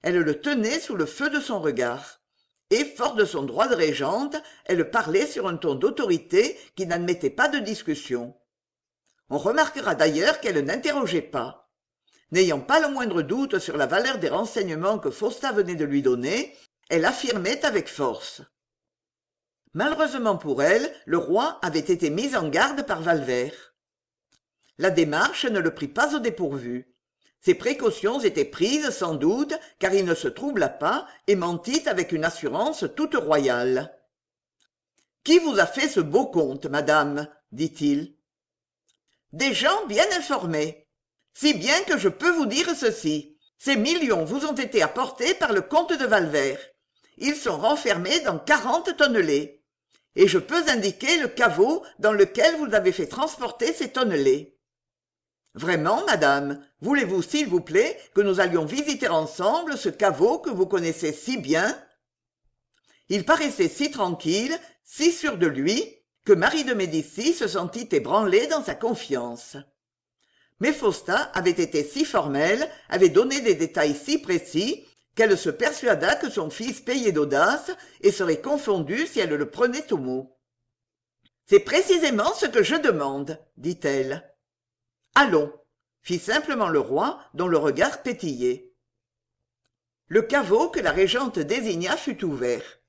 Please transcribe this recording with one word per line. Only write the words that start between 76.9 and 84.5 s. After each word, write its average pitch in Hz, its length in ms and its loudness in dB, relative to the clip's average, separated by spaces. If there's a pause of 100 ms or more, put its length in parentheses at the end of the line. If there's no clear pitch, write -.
d'audace 151 600 2 (300)
et 202 100 8
serait 185 280 0
confondu 233 680 -2
si - 100 -4
elle 165 160 0
le 143 160 -2
prenait 247 420 -2
au 180 40 0
mot. « 131 420 -6 (1120)
C'est 202 80 10
précisément 320 760 2
ce - 120 0
que 233 160 4
je 254 140 2
demande, » 151 640 -2 (160)
dit-elle. 139 720 -4 (840)